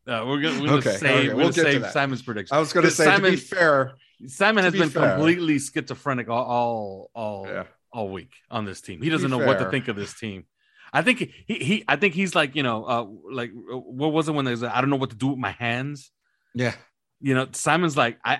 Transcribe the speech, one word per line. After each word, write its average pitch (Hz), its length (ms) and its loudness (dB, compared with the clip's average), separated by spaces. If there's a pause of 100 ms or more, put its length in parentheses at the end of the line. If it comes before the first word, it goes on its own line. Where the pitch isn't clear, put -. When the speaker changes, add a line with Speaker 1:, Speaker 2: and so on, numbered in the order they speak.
Speaker 1:
Uh, 117 200 -4
we're 143 140 -2
gonna, 151 200 0
we're 143 60 -2
gonna 147 120 6
Speaker 2:
Okay, 120 180 0
Speaker 1:
save, 101 60 -8 (160)
Speaker 2:
okay, 139 100 2
Speaker 1:
we're - 80 -4
Speaker 2:
we'll - 140 4
Speaker 1:
gonna - 40 -2
Speaker 2:
get 170 100 2
to 143 80 4
Speaker 1:
save 135 100 2
Speaker 2:
that. 98 100 -6
Speaker 1:
Simon's 139 300 -2
prediction. 107 340 -4
Speaker 2:
I - 20 4
was 156 140 0
gonna 165 160 6
Speaker 1:
'Cause 160 80 2
Speaker 2:
say, 170 80 4
to 156 80 6
Speaker 1:
Simon 196 180 4
Speaker 2:
be 180 60 4
fair, 147 560 2 (340)
Speaker 1:
Simon 196 360 2
Speaker 2:
to - 20 -
Speaker 1:
has 180 80 4
Speaker 2:
be 190 80 2
Speaker 1:
been 160 100 2
Speaker 2:
fair. 127 240 2
Speaker 1:
completely 160 460 2
schizophrenic 131 680 -6
all, 120 160 0
all, 113 720 -2
all, 104 320 -8
Speaker 2:
Yeah. 98 180 -8 (280)
Speaker 1:
all 110 160 -6
week 95 240 -10 (180)
on 110 140 -4
this 95 160 -10
team. 92 200 -14
He - 80 -4
Speaker 2:
To 160 40 0
Speaker 1:
doesn't 139 180 0
Speaker 2:
be 131 80 0
Speaker 1:
know 131 80 2
what 131 80 4
to - 60 0
Speaker 2:
fair. 95 100 -4
Speaker 1:
think 131 160 -4
of 117 80 -4
this 101 240 -10
team. 98 280 -10 (460)
I 147 100 2
think 233 180 0 (260)
he, 226 80 -4
he, 202 320 -2
I 220 100 2
think 190 180 2
he's 180 200 -2
like, 147 220 0
you 160 80 0
know, 113 200 -2
uh, 120 220 -2 (260)
like, 120 180 -6
uh, 107 280 -12
what 127 340 -2
was 156 160 2
it 160 40 0
when 143 120 0
they 123 120 0
said, 120 160 -6
"I 120 80 0
don't 135 100 2
know 139 60 2
what 131 140 -2
to 107 60 -16
do 131 120 0
with 139 100 -2
my 104 140 -2
hands"? 131 580 -6 (440)
Speaker 2:
Yeah. 120 200 -2 (500)
Speaker 1:
You 135 100 2
know, 131 180 2
Simon's 156 440 0
like, 120 280 2
I, 127 160 2